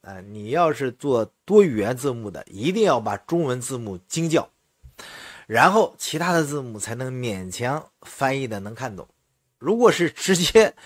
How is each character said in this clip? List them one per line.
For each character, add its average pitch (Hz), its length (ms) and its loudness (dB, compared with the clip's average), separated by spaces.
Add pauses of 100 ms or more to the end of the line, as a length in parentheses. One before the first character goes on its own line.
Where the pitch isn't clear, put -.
啊， 98 220 -18
你 104 280 -14
要 160 220 2
是 135 200 -4
做 120 380 -2 (140)
多 208 180 8
语 143 140 4
言 107 180 0
字 131 180 -4
幕 113 180 -8
的， - 160 -16
一 120 260 -4
定 214 120 2
要 151 140 4
把 110 200 -4
中 170 260 -2
文 127 160 -2
字 127 160 -8
幕 104 220 -8 (100)
精 165 220 -4
校， 156 180 2 (1000)
然 120 240 4
后 208 280 2
其 - 200 -6
他 175 140 -2
的 165 100 2
字 143 200 -4
幕 113 160 -12
才 107 160 -8
能 131 180 -8
勉 101 400 -8
强 123 380 -6 (100)
翻 135 400 -4
译 131 80 -6
的 107 100 -8
能 101 160 -12
看 117 220 -10
懂。 - 100 -16 (520)
如 175 180 0
果 233 160 6
是 170 180 0
直 - 240 0
接 180 400 4 (120)